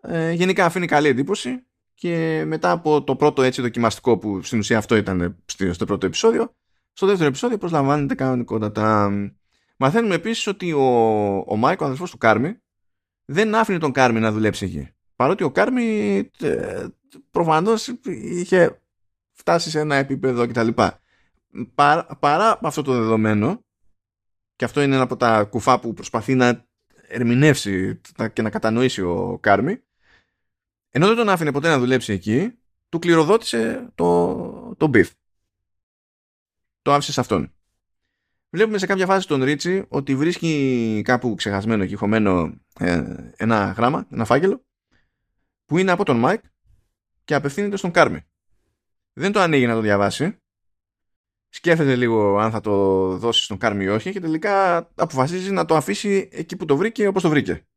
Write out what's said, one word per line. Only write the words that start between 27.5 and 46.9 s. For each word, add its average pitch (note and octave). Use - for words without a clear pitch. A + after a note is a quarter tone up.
τα-, A2
και A2+
να A2
κατανοήσει A2+
ο F2+
Κάρμι, A2+
ενώ D#3
δεν A3+
τον A3+
άφηνε E3
ποτέ C#3+
να D3+
δουλέψει B2
εκεί, A#2+
του E3
κληροδότησε A3
το, -
το D#3
μπιφ. A#2
Το C#3+
άφησε C#3+
σε C3
αυτόν. G2+
Βλέπουμε G#3+
σε F#3+
κάποια F#3+
φάση F#3+
τον C3+
Ρίτσι F3
ότι C#3
βρίσκει C3+
κάπου A#2+
ξεχασμένο G2+
και F#2
χωμένο, G2+
ε, F2
ένα G#2
γράμμα, A#2
ένα A2+
φάκελο, F3
που D3+
είναι F#3+
από F3+
τον B2+
Μάικ D#3